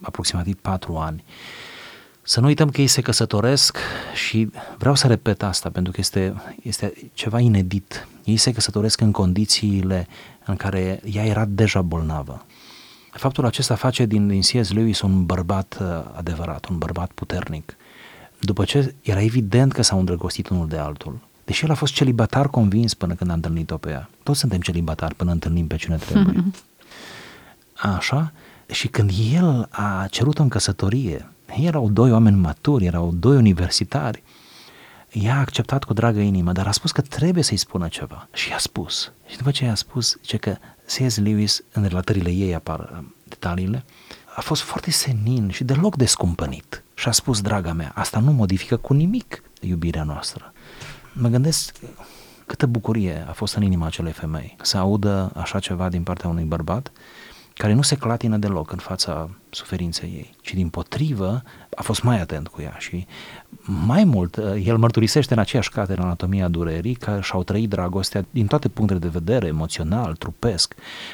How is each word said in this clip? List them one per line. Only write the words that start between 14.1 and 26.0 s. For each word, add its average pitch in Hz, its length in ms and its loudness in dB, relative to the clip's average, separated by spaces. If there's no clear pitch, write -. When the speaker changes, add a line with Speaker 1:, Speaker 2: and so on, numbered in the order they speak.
Speaker 1:
din 98 140 2
C 120 240 2
S 90 60 -2
Lewis 110 300 2
un 95 240 4
bărbat, 92 560 -2
uh, 95 60 -2
adevărat, 82 520 -6
un 90 120 -4
bărbat 85 340 -4
puternic. - 680 -8
După 101 240 0
ce 135 380 0
era 98 200 0
evident 120 500 4
că 131 100 -2
s-au 98 180 2
îndrăgostit 90 500 -2
unul 87 180 0
de 78 100 -4
altul, 76 420 -8
deși - 200 -2
el 156 60 2
a 147 40 2
fost 143 180 0
celibatar 131 560 2
convins 113 440 4
până 87 200 -4
când 87 160 -2
a 85 40 0
întâlnit-o 82 440 -2
pe - 120 -8
ea. 69 200 -8
Toți 143 160 0
suntem 98 200 0
celibatari 82 560 -2
până 87 160 0
întâlnim 85 360 0
pe 80 80 -2
cine 82 200 -2
trebuie. 185 480 2